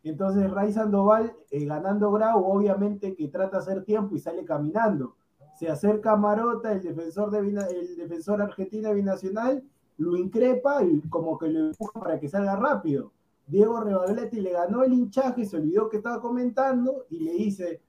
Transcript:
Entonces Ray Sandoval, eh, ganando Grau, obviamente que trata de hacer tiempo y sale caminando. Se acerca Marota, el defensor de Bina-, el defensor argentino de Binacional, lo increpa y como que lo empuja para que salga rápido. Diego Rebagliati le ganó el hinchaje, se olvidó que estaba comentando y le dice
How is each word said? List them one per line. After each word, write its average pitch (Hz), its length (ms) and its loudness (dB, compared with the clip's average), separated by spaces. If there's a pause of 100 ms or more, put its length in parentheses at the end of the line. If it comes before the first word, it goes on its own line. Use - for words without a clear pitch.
Entonces 190 460 0
Ray 202 220 0
Sandoval, 214 600 4 (200)
eh, 147 120 -2
ganando 190 460 0
Grau, 214 340 4
obviamente 196 720 0
que 151 140 -6
trata 190 300 -4
de 175 40 -2
hacer 190 220 -6
tiempo 208 320 0
y - 20 -4
sale - 260 -8
caminando. 151 680 0 (420)
Se 165 120 -6
acerca 208 480 2
Marota, 220 560 2
el 185 100 -2
defensor 165 480 -4
de 208 100 0
Bina-, 202 300 -2
el 180 260 -8
defensor 170 460 -4
argentino 208 460 -6
de 214 80 0
Binacional, 202 640 -2 (360)
lo 175 180 0
increpa 247 680 2
y 160 200 4
como 165 360 -4
que 165 120 -4
lo 160 180 0
empuja 214 320 -8
para 175 180 -2
que 143 100 -8
salga 196 280 0
rápido. 196 560 0 (340)
Diego 214 320 4
Rebagliati 208 640 -2
le 185 100 -2
ganó 180 320 2
el 262 100 6
hinchaje, 247 520 2
se 190 140 -4
olvidó 180 300 2
que 214 100 -4
estaba 220 220 -4
comentando 247 880 0
y 160 120 -10
le 160 140 -4
dice 190 540 -4